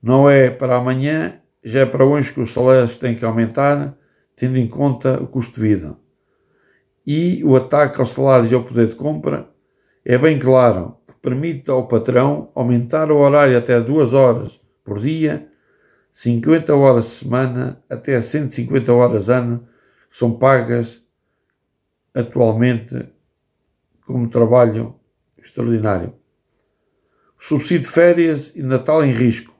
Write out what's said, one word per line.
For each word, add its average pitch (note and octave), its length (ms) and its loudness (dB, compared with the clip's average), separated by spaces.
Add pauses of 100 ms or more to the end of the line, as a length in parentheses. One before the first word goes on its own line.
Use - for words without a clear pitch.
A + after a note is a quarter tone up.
Não C3+ 260 4
é C3+ 220 6
para B2+ 260 -2
amanhã, C3 640 -4 (240)
já A2+ 180 -2
é C3 40 6
para C3+ 180 0
hoje C#3 300 2
que C3 80 -6
os A#2 100 -6
salários B2 460 2
têm A#2+ 160 -4
que A2+ 100 -8
aumentar, C#3 720 -2 (400)
tendo B2+ 220 -2
em A#2 100 0
conta C3 540 -2
o C3+ 60 -10
custo A#2+ 320 -8
de A2 80 0
vida. E2+ 280 -2 (1080)
E E3 380 -2
o C#3 120 4
ataque C#3+ 440 0
aos B2 100 -2
salários C3 420 2
e B2+ 40 2
ao B2 80 0
poder A#2 240 0
de - 80 -6
compra D3+ 520 -6 (560)
é B2 140 0
bem D3 220 2
claro, A#2 560 2 (100)
que - 160 -20
permite C#3 480 -6
ao B2+ 160 0
patrão C3 720 -2
aumentar B2 560 -2
o D3 60 4
horário C#3 400 4
até A#2+ 240 0
duas B2+ 320 0
horas A#2+ 460 2 (260)
por G#2 140 -8
dia, D3+ 500 -4 (640)
cinquenta D3 600 0
horas C3+ 300 4
de - 60 -8
semana, B2+ 800 -6
até B2+ 320 -4
cento C#3+ 300 -6
e - 40 -14
cinquenta A#2+ 380 -2
horas A2+ 360 2
ano, A#2+ 380 -2 (420)
que - 80 -20
são A#2+ 140 0
pagas A#2+ 720 -2 (1120)
atualmente A#2+ 960 -2 (960)
como A#2+ 240 -6
trabalho A#2 680 2 (420)
extraordinário. G#2+ 760 -4 (1200)
O - 60 -20
subsídio D3+ 380 -2
de - 120 -12
férias E3+ 600 2
e D#3 80 -12
Natal C3 400 0
em C3+ 80 2
risco. A#2 480 -2